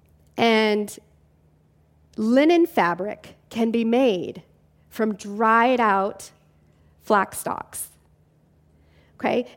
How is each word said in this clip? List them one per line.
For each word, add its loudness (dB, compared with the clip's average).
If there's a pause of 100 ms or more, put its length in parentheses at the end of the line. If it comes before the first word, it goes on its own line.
(360)
and 0 (1200)
linen 4
fabric -4 (140)
can 0
be 0
made 0 (480)
from -2
dried 0
out -2 (720)
flax 0
stalks. -10 (1300)
Okay? -2 (120)